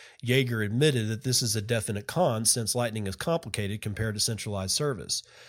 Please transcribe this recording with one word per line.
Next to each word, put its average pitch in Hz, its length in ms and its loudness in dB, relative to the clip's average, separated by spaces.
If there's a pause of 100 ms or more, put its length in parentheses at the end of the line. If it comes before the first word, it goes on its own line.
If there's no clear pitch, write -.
(220)
Jaeger 120 400 2
admitted 117 480 2
that 110 140 -4
this 127 180 2
is 110 160 0
a 107 40 0
definite 107 460 -2
con 120 380 2
since 110 280 2
Lightning 113 320 0
is - 120 -4
complicated 107 640 -2
compared 110 340 -2
to 104 60 -2
centralized 98 560 -2
service. 143 440 -2 (280)